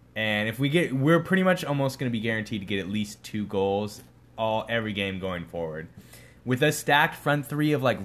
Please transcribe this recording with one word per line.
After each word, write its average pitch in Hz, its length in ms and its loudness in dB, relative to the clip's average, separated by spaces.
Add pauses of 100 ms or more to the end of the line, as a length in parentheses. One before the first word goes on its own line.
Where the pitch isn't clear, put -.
(160)
And 107 320 2
if 110 100 -2
we 139 120 2
get, 147 240 2
we're 135 260 6
pretty 185 240 2
much 185 220 2
almost 139 340 0
gonna 127 120 -2
be 113 100 -2
guaranteed 110 400 -2
to 95 40 -8
get 98 140 -2
at 87 80 -4
least 104 380 -4
two 107 200 -4
goals 98 560 -2 (360)
all, 110 320 0
every 113 240 -2
game 95 260 -2
going 90 240 -4
forward. 82 460 -8 (560)
With 123 180 0
a 156 80 4
stacked 151 440 2
front 147 320 0
three 151 260 0
of, 131 100 0
like, 113 220 2